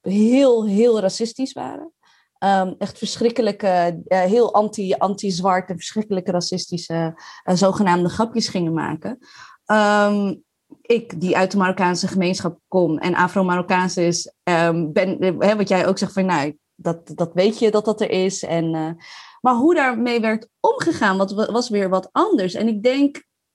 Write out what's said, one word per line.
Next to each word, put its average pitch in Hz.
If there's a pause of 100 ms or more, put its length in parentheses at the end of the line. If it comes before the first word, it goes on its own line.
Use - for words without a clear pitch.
heel, 226
heel 220
racistisch 226
waren. 294 (440)
Ehm, 190
echt -
verschrikkelijke, 202
eh, 185
heel 208
anti, 208
anti-zwart 190
en 180
verschrikkelijke 190
racistische, 170 (220)
eh, 180
zogenaamde 180
grapjes 226
gingen 170
maken. 160 (460)
Ehm, 208 (460)
ik, 226
die 180
uit 190
de 202
Marokkaanse 185
gemeenschap 180
kom 170
en 175
Afro-Marokkaans 180
is, 175 (100)
ehm, 165
ben, 190
eh, 185
hè, 208
wat 208
jij 185
ook 190
zegt -
van, 190
nou, 151 (180)
dat, 170
dat 170
weet 208
je 220
dat 214
dat 214
er 208
is. 190
En, 165
eh, 160 (500)
maar 262
hoe 302
daarmee 240
werd 220 (120)
omgegaan, 320
wat, 196
wa-, 208
was 240
weer 202
wat 185
anders. 285
En 214
ik 208
denk, 277 (320)